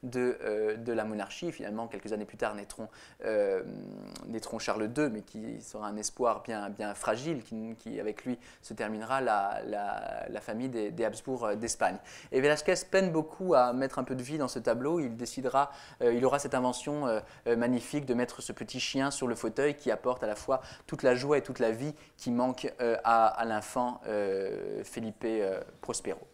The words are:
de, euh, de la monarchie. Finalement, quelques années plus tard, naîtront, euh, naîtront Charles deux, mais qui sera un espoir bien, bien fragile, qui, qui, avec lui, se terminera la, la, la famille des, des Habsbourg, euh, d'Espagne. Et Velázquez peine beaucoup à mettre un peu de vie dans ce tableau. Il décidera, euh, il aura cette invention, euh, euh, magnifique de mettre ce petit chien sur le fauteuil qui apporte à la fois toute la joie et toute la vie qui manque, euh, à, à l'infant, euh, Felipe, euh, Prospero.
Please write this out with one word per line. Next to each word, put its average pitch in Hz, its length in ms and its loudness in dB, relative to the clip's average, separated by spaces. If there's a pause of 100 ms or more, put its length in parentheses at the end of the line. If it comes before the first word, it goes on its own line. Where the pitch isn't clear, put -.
de, 123 400 2
euh, 107 340 2
de 117 160 -4
la 113 120 2
monarchie. 107 460 -4
Finalement, 107 360 -6
quelques 104 260 -8
années 107 140 -4
plus 107 100 -18
tard, 107 200 -2
naîtront, 104 320 -12 (360)
euh, 101 380 4 (640)
naîtront 113 320 -6
Charles 107 300 0
deux, 143 200 0
mais 107 140 -6
qui 110 400 -10
sera 107 240 -10
un 104 100 -6
espoir 107 460 0
bien, 104 260 -4
bien 104 240 -4
fragile, 120 500 -2
qui, 113 360 -8
qui, 113 200 -10
avec 107 280 -4
lui, 123 120 -2 (220)
se - 140 -12
terminera 110 480 -2
la, 107 420 2
la, 104 640 -4
la 107 140 -8
famille 117 260 -4
des, 110 220 -2
des 90 160 -2
Habsbourg, 117 400 -4
euh, 104 80 2
d'Espagne. 107 420 0 (360)
Et 131 100 4
Velázquez 147 320 6 (160)
peine 190 220 4
beaucoup 160 420 2
à 123 180 8
mettre 135 260 0
un 135 60 0
peu 131 120 -4
de 131 60 -4
vie 139 140 -6
dans 139 120 0
ce - 100 -4
tableau. 127 420 2
Il 120 160 -4
décidera, 131 540 0 (320)
euh, 120 100 8
il 120 140 4
aura 131 120 6
cette 139 160 -2
invention, 131 520 0
euh, 110 140 2 (260)
euh, 120 100 6
magnifique 123 480 2
de 131 80 0
mettre 120 300 0
ce - 100 -8
petit 123 280 -6
chien 135 300 0
sur 135 160 -4
le 120 100 0
fauteuil 139 400 2
qui - 160 0
apporte 123 320 0
à - 20 0
la 107 80 0
fois 131 280 0 (260)
toute - 160 -6
la 127 100 10
joie 143 240 4
et 135 40 0
toute 131 180 -4
la 113 100 4
vie 135 240 -2 (220)
qui - 160 -2
manque, 123 480 0
euh, 117 240 4
à, 113 220 8
à 113 180 2
l'infant, 113 640 -2
euh, 98 720 -2
Felipe, 110 420 -8
euh, 107 360 0 (200)
Prospero. 101 380 -6 (160)